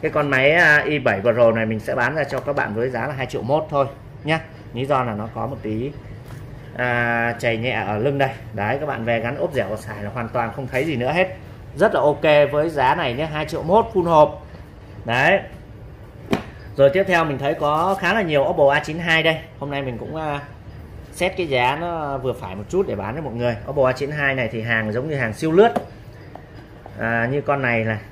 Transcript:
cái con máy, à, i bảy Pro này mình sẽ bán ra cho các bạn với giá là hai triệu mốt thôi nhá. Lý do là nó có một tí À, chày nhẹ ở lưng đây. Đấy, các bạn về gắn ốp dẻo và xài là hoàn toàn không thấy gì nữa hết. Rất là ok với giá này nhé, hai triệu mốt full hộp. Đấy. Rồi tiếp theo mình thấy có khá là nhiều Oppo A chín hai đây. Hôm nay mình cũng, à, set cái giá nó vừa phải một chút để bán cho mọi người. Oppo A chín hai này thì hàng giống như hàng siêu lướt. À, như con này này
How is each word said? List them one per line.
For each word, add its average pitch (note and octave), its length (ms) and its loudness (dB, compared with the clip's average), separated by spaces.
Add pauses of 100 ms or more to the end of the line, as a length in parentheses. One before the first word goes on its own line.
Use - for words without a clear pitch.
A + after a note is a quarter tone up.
cái D#3 100 -2
con D3 180 0
máy, C3+ 220 6
à, D#3+ 340 8
i D3 140 0
bảy G#2+ 220 2
Pro A#2 300 6
này A2+ 140 2
mình A2 140 -2
sẽ C3 160 -4
bán C3 200 0
ra D#3 80 0
cho C3 160 -4
các C#3 160 -4
bạn B2 200 -2
với A#2+ 140 0
giá B2 180 -4
là D3 60 -6
hai C3 120 -4
triệu B2 160 -6
mốt D3 280 0
thôi C#3 160 2 (380)
nhá. D#3 160 0 (340)
Lý B2 120 -4
do C3+ 180 2
là A#2 100 -2
nó G#2 220 -6
có A2 120 -4
một C3+ 140 -8
tí A2 300 -4 (880)
À, A#2+ 600 0
chày A#2 180 0
nhẹ A#2+ 140 -2
ở G#2+ 260 -2
lưng C#3 200 0
đây. C3+ 120 2 (240)
Đấy, A2 260 -2
các D3+ 60 -4
bạn A2+ 200 -4
về A#2 140 2
gắn A#2+ 180 -4
ốp E3 160 -2
dẻo A2 160 0
và G#2+ 80 -4
xài G#2 260 -10
là G#2 60 -6
hoàn A2+ 200 -6
toàn A#2 260 -2
không C3+ 120 -8
thấy C3 180 0
gì D#3+ 100 -2
nữa A#2+ 160 0
hết. F3+ 160 2 (480)
Rất G3 180 4
là D3 80 2
ok D3 500 6
với D3+ 180 2
giá C#3+ 260 4
này D3 180 -2
nhé, C#3+ 120 -2
hai D3+ 200 -4
triệu C#3+ 180 -4
mốt F#3+ 300 4
full F3+ 100 2
hộp. D#3+ 420 6 (600)
Đấy. C#3 340 4 (1400)
Rồi C#3 140 8
tiếp F#3+ 180 4
theo E3+ 180 4
mình C#3+ 120 -2
thấy C#3 160 0
có D#3+ 460 2
khá F3+ 140 2
là A3 80 2
nhiều D3+ 220 2
Oppo D3 300 4
A D3 60 4
chín D#3 200 -6
hai E3 240 2
đây. D#3+ 140 4 (220)
Hôm C#3+ 120 -8
nay C#3 100 -4
mình B2 160 -6
cũng, D#3 180 -10
à, D3 260 -4 (720)
set F#3 240 -2
cái F3 100 -2
giá C3 340 2
nó D#3+ 360 -4
vừa B2 160 -2
phải F#2 220 -8
một G#2 140 -8
chút F#3 180 2
để A2+ 80 -4
bán G2+ 200 -6
cho E3 60 -6
mọi C3 120 -8
người. A#2+ 220 0 (140)
Oppo C#3 160 2
A C3 60 4
chín C#3 200 -4
hai C#3+ 240 0
này A#2+ 160 -2
thì A2+ 100 -6
hàng A2 300 0
giống B2+ 180 -4
như D3+ 60 -4
hàng A#2 180 -2
siêu D#3 180 -2
lướt. G3+ 180 8 (1300)
À, A#2 320 0
như C#3+ 100 -2
con C#3 200 0
này A#2 220 0
này A2 140 -2 (140)